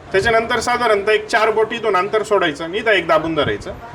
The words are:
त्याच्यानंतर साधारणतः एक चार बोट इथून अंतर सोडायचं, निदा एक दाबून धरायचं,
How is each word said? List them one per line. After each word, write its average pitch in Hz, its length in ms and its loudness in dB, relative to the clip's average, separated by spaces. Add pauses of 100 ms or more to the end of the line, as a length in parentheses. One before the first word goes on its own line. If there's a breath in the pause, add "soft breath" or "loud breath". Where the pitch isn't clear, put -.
(120)
त्याच्यानंतर 226 480 2
साधारणतः 220 520 0
एक 214 160 0
चार 226 220 2
बोट 220 240 0
इथून 214 220 -2
अंतर 202 280 0
सोडायचं, 170 480 0
निदा 220 200 0
एक 175 160 2
दाबून 160 280 2
धरायचं, 131 380 -2 (220)